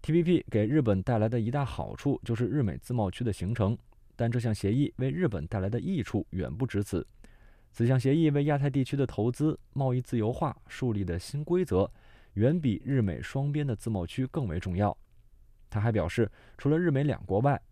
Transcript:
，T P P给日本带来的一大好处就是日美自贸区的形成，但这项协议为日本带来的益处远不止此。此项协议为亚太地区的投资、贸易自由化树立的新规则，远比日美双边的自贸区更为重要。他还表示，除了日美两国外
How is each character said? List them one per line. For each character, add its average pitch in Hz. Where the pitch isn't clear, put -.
，T -
P 170
P 170
给 107
日 143
本 101
带 120
来 107
的 120
一 113
大 143
好 -
处 -
就 117
是 113
日 131
美 85
自 -
贸 110
区 -
的 113
形 92
成， 104
但 117
这 120
项 113
协 101
议 139
为 131
日 170
本 82
带 98
来 95
的 117
益 175
处 98
远 85
不 113
止 104
此。 -
此 117
项 127
协 135
议 160
为 143
亚 147
太 143
地 135
区 139
的 139
投 117
资、 151
贸 131
易 127
自 123
由 110
化 -
树 123
立 101
的 87
新 143
规 180
则， 95
远 131
比 131
日 135
美 92
双 139
边 147
的 120
自 -
贸 92
区 131
更 135
为 85
重 90
要。 101
他 110
还 110
表 98
示， 113
除 -
了 156
日 180
美 139
两 147
国 95
外 139